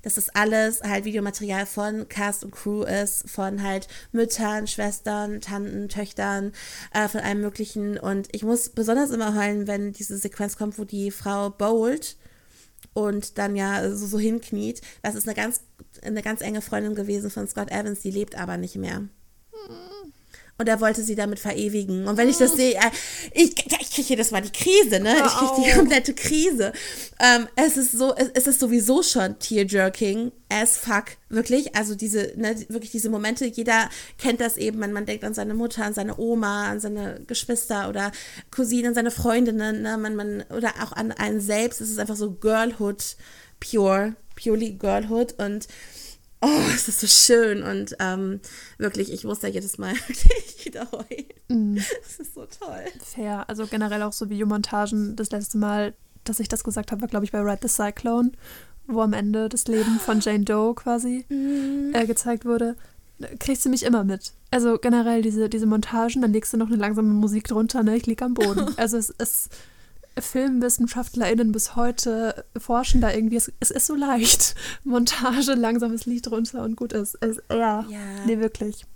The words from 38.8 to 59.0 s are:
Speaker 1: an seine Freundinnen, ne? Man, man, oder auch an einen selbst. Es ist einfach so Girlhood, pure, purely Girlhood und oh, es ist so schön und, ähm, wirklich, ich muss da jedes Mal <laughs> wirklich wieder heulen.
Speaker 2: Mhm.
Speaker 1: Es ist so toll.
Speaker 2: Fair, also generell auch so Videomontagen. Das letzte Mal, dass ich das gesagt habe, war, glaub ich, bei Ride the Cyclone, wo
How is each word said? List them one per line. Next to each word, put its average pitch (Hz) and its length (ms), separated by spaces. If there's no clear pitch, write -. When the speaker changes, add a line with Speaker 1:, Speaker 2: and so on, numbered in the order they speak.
Speaker 1:
an 233 60
seine 233 180
Freundinnen, 220 720
ne? 220 140
Man, 214 200
man, 208 260
oder 226 140
auch 220 80
an 220 220
einen 214 280
selbst. 214 400
Es 220 100
ist 214 100
einfach 208 160
so 208 160
Girlhood, 220 840
pure, 202 540
purely 220 380
Girlhood 214 640
und 208 300
oh, 202 200
es - 140
ist 226 140
so 214 80
schön 220 560
und, 196 340
ähm, 190 400
wirklich, 202 340
ich - 120
muss 208 160
da 202 80
jedes 196 280
Mal 190 160
<laughs> - 140
wirklich - 600
wieder 240 260
heulen. 240 340
Speaker 2:
Mhm. 208 340
Speaker 1:
Es - 140
ist - 140
so - 120
toll. - 380
Speaker 2:
Fair, 208 440
also 214 180
generell 214 360
auch 208 100
so 208 180
Videomontagen. 208 840
Das 214 160
letzte 208 260
Mal, 208 360
dass - 160
ich 220 100
das - 140
gesagt 208 300
habe, 208 80
war, 240 80
glaub 208 160
ich, - 80
bei 208 80
Ride 202 220
the - 60
Cyclone, 233 600
wo 226 140